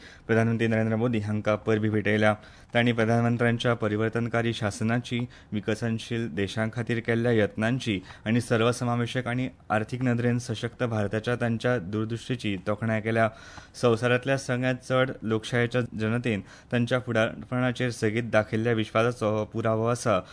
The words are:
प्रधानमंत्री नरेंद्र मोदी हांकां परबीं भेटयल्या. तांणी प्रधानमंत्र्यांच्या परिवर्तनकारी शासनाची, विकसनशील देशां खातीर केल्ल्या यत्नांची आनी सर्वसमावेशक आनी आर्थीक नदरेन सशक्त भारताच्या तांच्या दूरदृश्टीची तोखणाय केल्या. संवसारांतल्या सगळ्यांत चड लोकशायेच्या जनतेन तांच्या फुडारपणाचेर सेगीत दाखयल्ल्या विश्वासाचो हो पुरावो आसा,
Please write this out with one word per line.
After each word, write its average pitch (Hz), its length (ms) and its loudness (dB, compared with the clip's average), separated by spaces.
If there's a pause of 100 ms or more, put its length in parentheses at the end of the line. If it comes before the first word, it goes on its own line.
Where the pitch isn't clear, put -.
(260)
प्रधानमंत्री 113 400 2
नरेंद्र 110 300 2
मोदी 113 220 0
हांकां 104 380 0
परबीं 107 340 0
भेटयल्या. 107 440 2 (400)
तांणी 120 180 4
प्रधानमंत्र्यांच्या 117 840 2
परिवर्तनकारी 113 760 0
शासनाची, 113 680 -2 (320)
विकसनशील 113 840 -2
देशां 101 380 -2
खातीर 117 260 -4
केल्ल्या 117 340 0
यत्नांची 110 680 0 (260)
आनी 117 140 2
सर्वसमावेशक 120 880 0
आनी 127 220 -2 (220)
आर्थीक 110 320 -2
नदरेन 120 360 2
सशक्त 120 440 -6
भारताच्या 110 540 0
तांच्या 117 420 0
दूरदृश्टीची 107 800 -4 (100)
तोखणाय 110 340 0
केल्या. 113 280 2 (540)
संवसारांतल्या 123 560 2
सगळ्यांत 127 380 -2
चड 131 340 0 (120)
लोकशायेच्या 120 580 0 (200)
जनतेन 113 400 0 (320)
तांच्या 123 260 2
फुडारपणाचेर 120 920 -2
सेगीत 113 320 0
दाखयल्ल्या 110 500 0
विश्वासाचो 110 680 0
हो 107 60 -2
पुरावो 110 420 0
आसा, 117 340 2 (120)